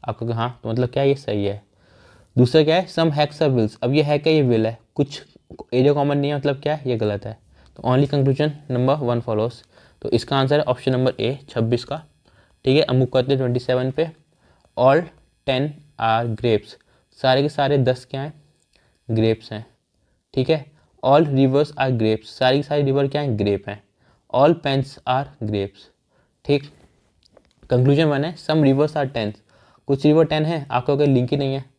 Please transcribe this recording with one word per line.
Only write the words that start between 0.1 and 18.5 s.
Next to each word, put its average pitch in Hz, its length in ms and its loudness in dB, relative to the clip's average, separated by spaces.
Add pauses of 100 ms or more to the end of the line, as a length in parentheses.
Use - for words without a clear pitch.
कहोगे 117 160 -4
हाँ, 117 280 -4
तो 113 80 -6
मतलब 123 180 0
क्या 139 140 -2
है? 139 60 4
ये 139 80 4
सही 104 280 -4
है। 101 180 -4 (760)
दूसरा 127 280 4
क्या 156 120 2
है? 185 120 0
Some 165 240 0
hacks 147 300 -2
are 147 80 2
wills, 113 320 -2
अब 123 120 -2
ये 151 80 2
हैक 147 240 0
है, 160 80 2
ये 151 80 4
विल 113 240 2
है, 113 120 -6 (160)
कुछ - 280 -4 (520)
एरिया 131 180 4
कॉमन 143 260 0
नहीं 143 120 -2
है, 147 60 -4
मतलब 139 260 -4
क्या 147 120 -2
है? 143 160 -8
ये 120 60 0
गलत 104 300 -4
है। 110 100 -12 (400)
तो - 120 -18
only 135 220 2
conclusion 139 400 0 (200)
number 123 340 0
one 120 220 -2
follows, 113 360 -4 (400)
तो - 80 -6
इसका - 280 0
आंसर 135 200 2
है 151 60 0
ऑप्शन 127 280 -2
नंबर 127 280 0
ए 123 180 -2 (100)
छब्बीस 117 360 -2
का, 156 180 -10 (640)
ठीक 131 120 4
है। 151 60 4
अब - 120 -2
मूव 127 120 4
करते 131 260 0
हैं 135 60 0
ट्वेंटी 123 220 0
सेवन 127 300 -2
पे, 160 200 -4 (680)
all 135 260 4 (440)
ten 135 220 -2 (320)
are 113 260 0 (100)
grapes, 113 380 -2 (460)
सारे 131 220 2
के 147 60 0
सारे 143 300 0
दस 127 320 0
क्या 135 120 -10
हैं? 156 100 -12 (760)